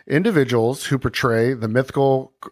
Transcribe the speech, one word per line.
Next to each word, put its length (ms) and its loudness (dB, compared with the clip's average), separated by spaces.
individuals 800 0
who 140 -2
portray 560 0
the 120 -4
mythical, 680 0